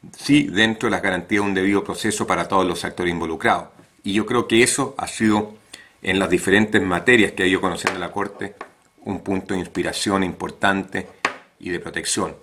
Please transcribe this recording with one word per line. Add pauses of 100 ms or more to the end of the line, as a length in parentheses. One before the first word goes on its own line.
(160)
sí,
dentro
de
las
garantías
de
un
debido
proceso
para
todos
los
actores
involucrados. (340)
Y
yo
creo
que
eso
ha
sido, (480)
en
las
diferentes
materias
que
ha
ido
conociendo
la
Corte, (500)
un
punto
de
inspiración
importante (500)
y
de
protección.